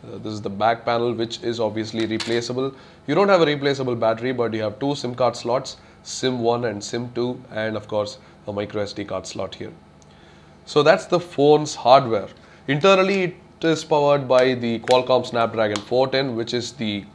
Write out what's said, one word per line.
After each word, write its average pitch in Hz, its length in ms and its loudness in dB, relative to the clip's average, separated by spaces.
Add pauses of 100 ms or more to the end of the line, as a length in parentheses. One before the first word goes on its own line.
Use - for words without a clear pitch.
Uh, 101 160 -14
this 110 140 -8
is 104 80 -8
the 104 80 -6
back 107 360 0
panel, 120 280 0
which 113 280 -6
is 117 180 -4
obviously 110 460 -2
replaceable. 117 680 -2 (320)
You 143 80 0
don't 202 140 4
have 185 120 6
a 160 40 6
replaceable 139 500 0
battery, 113 380 0
but 117 200 -2
you 110 80 -4
have 107 160 -4
two 139 160 -2
sim 127 220 -6
card 120 200 0
slots, 123 420 -4 (260)
sim 127 380 -4
one 117 240 0
and 104 180 -4
sim 120 300 -6
two, 123 280 -4 (100)
and 110 240 -4
of 104 120 -8
course 104 320 -4 (280)
a 104 60 -8
micro 104 300 -4
S 95 100 -8
D 101 100 -8
card 95 220 -8
slot 101 300 -10
here. - 160 -14 (960)
So 147 180 2
that's 180 220 4
the 175 140 0
phone's 151 540 2
hardware. 117 540 4 (400)
Internally 190 560 4
it 175 120 -4 (280)
is 160 200 2
powered 143 440 2
by 127 260 4
the 117 260 -2
Qualcomm 127 460 4
Snapdragon 110 560 0
four 127 260 0
ten, 135 280 -2
which 117 180 -4
is 120 200 -4
the 104 300 -6 (120)